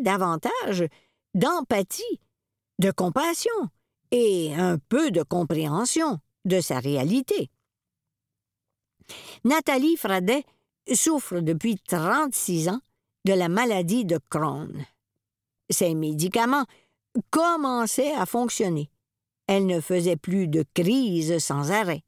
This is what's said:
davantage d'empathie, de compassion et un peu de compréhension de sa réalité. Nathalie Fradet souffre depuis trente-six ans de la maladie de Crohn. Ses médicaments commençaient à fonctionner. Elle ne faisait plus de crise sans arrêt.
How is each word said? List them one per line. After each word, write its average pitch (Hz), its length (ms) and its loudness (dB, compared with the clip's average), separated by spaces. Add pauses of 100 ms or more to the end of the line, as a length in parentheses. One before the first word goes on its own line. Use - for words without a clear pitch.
davantage 196 880 0 (460)
d'empathie, 277 840 0 (580)
de 190 120 2
compassion 302 600 -2 (580)
et 190 440 2
un 175 240 0
peu 285 320 0
de 170 120 2
compréhension 170 960 -2 (280)
de 185 140 2
sa 135 200 -2
réalité. 143 680 0 (1900)
Nathalie 294 520 2
Fradet 196 480 0 (480)
souffre 254 480 0
depuis 165 360 0
trente-six 180 920 0
ans 214 120 -2 (440)
de 196 80 2
la 180 160 2
maladie 208 560 0
de 165 140 0 (120)
Crohn. 151 540 -4 (840)
Ses 170 260 0
médicaments 190 680 0 (640)
commençaient 277 840 0
à 202 120 -2
fonctionner. 190 640 -2 (580)
Elle 196 180 4
ne 180 140 2
faisait 175 360 2
plus 185 300 -2
de 156 180 0 (100)
crise 175 640 2
sans 143 340 -2
arrêt. 180 360 -2